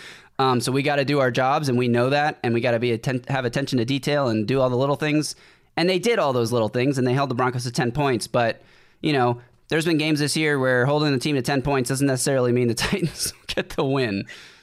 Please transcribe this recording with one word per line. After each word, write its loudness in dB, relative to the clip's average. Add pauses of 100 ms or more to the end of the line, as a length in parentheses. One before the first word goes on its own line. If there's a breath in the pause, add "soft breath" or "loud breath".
(400 loud breath)
Um, 2
so -2
we 0
gotta 0
do 0
our 2
jobs, 0
and 2
we 2
know 2
that, 0
and 0
we 0
gotta 0
be 0
atten-, -4
have -2
attention -2
to 0
detail 0
and 0
do 2
all 2
the 0
little 0
things." -2 (420 soft breath)
And 2
they 2
did 0
all 2
those 0
little 2
things, 0
and 0
they 2
held 0
the -6
Broncos -2
to -6
ten -2
points. -2
But, 0 (380 soft breath)
you 0
know, 0 (280 loud breath)
there's 0
been 2
games 0
this -2
year 0
where 4
holding 2
the 0
team -2
to 0
ten -2
points 0
doesn't 0
necessarily 2
mean 2
the 0
<laughs> -2
Titans -4 (160)
get -6
the -4
win. -2 (360 loud breath)